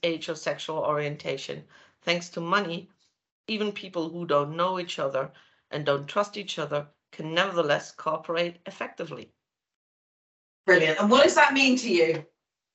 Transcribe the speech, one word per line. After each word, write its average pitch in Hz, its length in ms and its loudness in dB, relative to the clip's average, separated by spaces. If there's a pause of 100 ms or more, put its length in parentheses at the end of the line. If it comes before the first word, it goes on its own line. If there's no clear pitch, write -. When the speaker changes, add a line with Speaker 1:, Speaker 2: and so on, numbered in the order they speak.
Speaker 1:
age, 165 260 -2
or 165 60 -4
sexual 156 440 -6
orientation. 147 840 -4 (400)
Thanks 175 280 -2
to 175 100 -10
money, 170 500 -2 (560)
even 214 260 -4
people 180 360 -6
who 170 180 -8
don't 147 300 0
know 185 240 0
each 175 180 -10
other 135 320 -4 (400)
and 151 140 -6
don't 143 240 -2
trust 208 280 -4
each 196 220 -10
other 147 280 -4 (260)
can 160 220 -10
nevertheless 170 580 0
cooperate 170 720 -4
effectively. 160 640 -12 (1400)
Speaker 2:
Brilliant. 160 340 4
And 208 100 4
what 262 140 10
does 330 120 6
that 294 160 6
mean 269 260 4
to 233 120 -4
you? 165 340 2 (500)